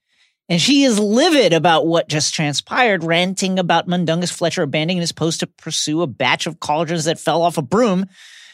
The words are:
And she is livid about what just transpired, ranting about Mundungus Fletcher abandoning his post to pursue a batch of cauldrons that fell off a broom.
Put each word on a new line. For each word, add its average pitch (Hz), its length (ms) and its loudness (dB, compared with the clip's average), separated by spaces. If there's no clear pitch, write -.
And 175 140 0
she 277 220 4
is 226 160 2
livid 233 520 4
about 160 360 4
what 165 200 2
just 147 240 -2
transpired, 180 680 0
ranting 185 560 0
about 175 300 0
Mundungus 175 440 -2
Fletcher 170 300 -2
abandoning 160 380 -2
his 165 100 -4
post 160 300 -4
to 180 80 -4
pursue - 540 -6
a 170 40 0
batch 127 400 -2
of 160 140 -10
cauldrons 156 460 -2
that 160 120 -2
fell 160 240 0
off 170 160 0
a 160 40 -2
broom. 190 440 0